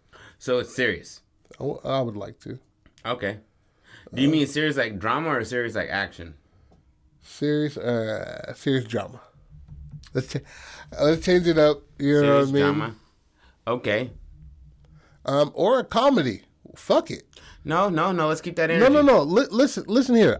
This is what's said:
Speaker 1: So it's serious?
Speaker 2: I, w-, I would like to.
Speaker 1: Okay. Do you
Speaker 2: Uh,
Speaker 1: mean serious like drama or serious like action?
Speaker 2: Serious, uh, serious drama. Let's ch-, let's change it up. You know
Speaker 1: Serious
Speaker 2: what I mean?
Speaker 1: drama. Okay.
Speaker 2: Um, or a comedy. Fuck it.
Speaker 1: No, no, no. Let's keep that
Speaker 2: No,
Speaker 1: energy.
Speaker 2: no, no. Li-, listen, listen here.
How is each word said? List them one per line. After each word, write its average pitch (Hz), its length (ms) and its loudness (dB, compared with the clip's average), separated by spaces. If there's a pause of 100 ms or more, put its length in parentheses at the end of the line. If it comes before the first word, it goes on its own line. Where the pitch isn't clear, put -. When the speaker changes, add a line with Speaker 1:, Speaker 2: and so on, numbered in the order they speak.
(380)
Speaker 1:
So 123 220 -2
it's - 160 -8
serious? 107 460 -4 (380)
Speaker 2:
I, 131 40 -10
w-, 139 200 -8
I 135 180 -2
would 117 140 -6
like 104 260 -14
to. - 180 -14 (480)
Speaker 1:
Okay. 107 320 -6 (760)
Do 120 80 -4
you 139 60 4
Speaker 2:
Uh, 151 40 4
Speaker 1:
mean 151 160 2
serious 147 300 -4
like 113 220 -4
drama 131 300 -2
or 127 140 -2
serious 120 320 -6
like 95 140 -4
action? 87 460 -8 (880)
Speaker 2:
Serious, 147 540 -4
uh, 110 760 -6
serious 131 320 -2
drama. 107 360 -8 (920)
Let's 131 140 -6
ch-, - 160 -10 (580)
let's 156 240 2
change 180 220 2
it 160 100 2
up. 151 240 4 (160)
You 143 240 2
know 143 240 4
Speaker 1:
Serious - 20 -2
Speaker 2:
what - 20 -4
I - 20 -4
mean? 139 100 2 (160)
Speaker 1:
drama. 113 180 -6 (680)
Okay. 117 460 -2 (1120)
Speaker 2:
Um, 143 300 2
or 135 240 2
a - 40 -2
comedy. 214 600 2 (320)
Fuck 302 360 0
it. - 120 -12 (420)
Speaker 1:
No, 175 240 0
no, 175 220 0
no. 165 160 0
Let's 156 140 -2
keep 170 160 -10
that 160 120 0
Speaker 2:
No, 165 60 0
Speaker 1:
energy. 247 180 6
Speaker 2:
no, 294 80 6
no. 247 220 6
Li-, 190 260 2
listen, 226 380 0
listen 240 280 2
here. 180 240 6